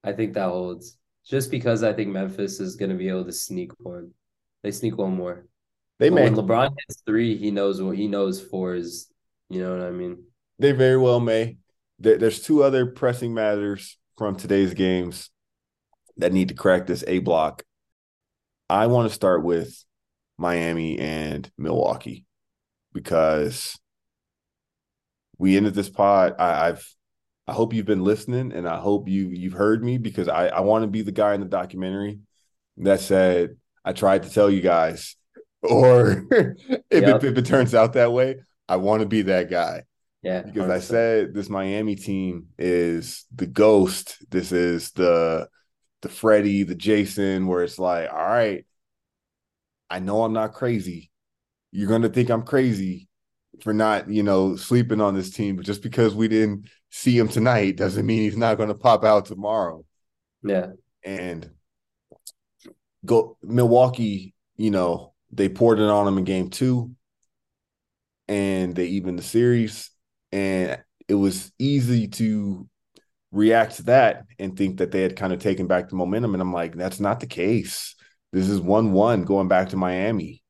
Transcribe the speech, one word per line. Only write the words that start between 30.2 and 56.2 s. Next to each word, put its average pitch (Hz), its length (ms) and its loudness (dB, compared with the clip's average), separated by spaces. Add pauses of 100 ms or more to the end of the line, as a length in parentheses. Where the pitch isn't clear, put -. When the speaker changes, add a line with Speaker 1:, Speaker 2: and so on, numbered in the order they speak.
Speaker 2:
I, 82 200 0
I 87 140 -2
wanna 107 260 2
be 110 140 -4
the 101 100 -6
guy 104 220 0
in 101 80 -4
the 92 60 -8
documentary 95 720 -6 (580)
that 95 220 2
said, 92 580 2 (260)
"I 92 100 -4
tried 95 300 2
to - 60 -16
tell 104 200 4
you 95 120 2
guys." 82 540 0 (480)
Or 117 640 6
<laughs> - 40 0
if 247 600 0
Speaker 1:
Yep. - 320 6
Speaker 2:
it, - 0 -
if 123 140 2
it 127 80 2
turns 123 300 2
out 113 180 6
that 120 180 4
way, 127 240 0 (340)
I 92 60 2
wanna 104 320 2
be 104 160 0
that 90 260 0
guy. 85 340 -4 (380)
Speaker 1:
Yeah, 92 220 -4
Speaker 2:
Because - 140 -10
I - 40 -4
Speaker 1:
hundred 92 140 0
percent. - 140 -6
Speaker 2:
said 113 440 2
this 101 160 -8
Miami 101 460 -4
team 92 520 -6 (120)
is 85 760 -2
the 90 140 -6
ghost. 101 840 2
This 90 220 -4
is 87 400 -2
the, 82 560 2 (560)
the 107 60 -10
Freddie, 104 520 2
the 90 140 -4
Jason, 98 720 0
where 90 160 0
it's 87 160 -6
like, 87 320 -2
"All 78 80 -8
right, 104 440 0 (1300)
I 87 100 -8
know 101 240 0
I'm 110 100 -2
not 110 200 -4
crazy. 92 560 -6 (640)
You're 98 180 -4
gonna 113 200 2
think 123 200 0
I'm 113 140 0
crazy 104 640 -2 (540)
for 107 120 -2
not, 107 360 0
you 107 140 0
know, 95 320 2
sleeping 120 460 0
on 101 140 2
this 95 160 -6
team, 101 240 -4
but 90 100 -10
just 101 180 -6
because 113 320 0
we 110 120 0